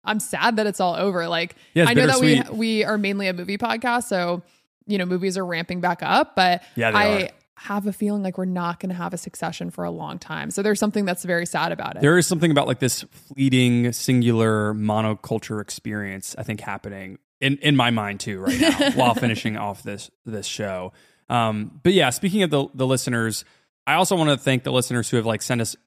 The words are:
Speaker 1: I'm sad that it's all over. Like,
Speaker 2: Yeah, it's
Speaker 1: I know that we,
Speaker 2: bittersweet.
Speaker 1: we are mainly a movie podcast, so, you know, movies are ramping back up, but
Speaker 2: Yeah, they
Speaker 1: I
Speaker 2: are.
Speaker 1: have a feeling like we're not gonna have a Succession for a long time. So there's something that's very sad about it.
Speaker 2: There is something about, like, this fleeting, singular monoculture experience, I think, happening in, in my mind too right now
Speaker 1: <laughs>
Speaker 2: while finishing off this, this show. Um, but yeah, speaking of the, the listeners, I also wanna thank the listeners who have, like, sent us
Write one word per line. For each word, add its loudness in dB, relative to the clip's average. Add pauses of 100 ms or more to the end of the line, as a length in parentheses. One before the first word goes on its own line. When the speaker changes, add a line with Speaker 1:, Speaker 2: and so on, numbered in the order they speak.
Speaker 1:
I'm -2
sad 0
that 2
it's -4
all 2
over. 0
Like, -2 (180)
Speaker 2:
Yeah, 6
it's 6
Speaker 1:
I 2
know 6
that 4
we, 6
Speaker 2:
bittersweet. 0
Speaker 1:
we 0
are 0
mainly -2
a -2
movie -6
podcast, -2
so, -2 (440)
you 0
know, -2
movies -2
are -4
ramping -4
back -2
up, 2
but 2 (140)
Speaker 2:
Yeah, 2
they 2
Speaker 1:
I 2
Speaker 2:
are. -6 (260)
Speaker 1:
have -6
a -2
feeling -2
like -4
we're -4
not -4
gonna -6
have -6
a -8
Succession -8
for -8
a -4
long -10
time. -8
So -4
there's 0
something 0
that's -4
very -2
sad -2
about -8
it. -2
Speaker 2:
There 8
is 4
something 2
about, 4
like, -2
this 0
fleeting, 2
singular 2
monoculture -2
experience, -10
I -10
think, -6
happening -12 (220)
in, 0
in 4
my 4
mind -2
too -6
right 0
now 2
Speaker 1:
<laughs> -4
Speaker 2:
while 4
finishing -2
off -8
this, -12 (160)
this -8
show. -6 (380)
Um, -2
but 4
yeah, 4
speaking -2
of 0
the, 0
the 0
listeners, -2 (400)
I 2
also 2
wanna 4
thank 0
the -2
listeners 0
who 0
have, 2
like, -2
sent -2
us -4 (120)